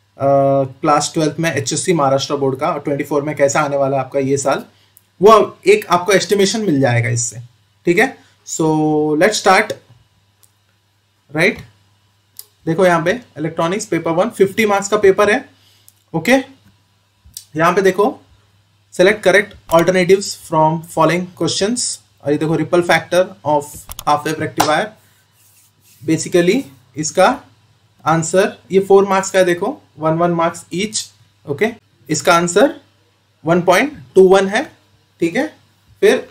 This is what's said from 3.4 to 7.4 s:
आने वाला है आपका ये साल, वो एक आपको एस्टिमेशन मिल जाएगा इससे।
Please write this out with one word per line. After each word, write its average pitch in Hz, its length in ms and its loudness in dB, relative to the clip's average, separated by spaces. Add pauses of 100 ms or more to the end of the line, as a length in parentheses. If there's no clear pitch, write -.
आने 143 160 -2
वाला 135 200 0
है 131 80 -2
आपका 143 160 -6
ये 135 160 0
साल, 139 280 -2 (580)
वो 226 440 4
एक 208 200 4
आपको 175 260 0
एस्टिमेशन 196 480 0
मिल 165 200 0
जाएगा 120 280 0
इससे। 117 320 -6 (460)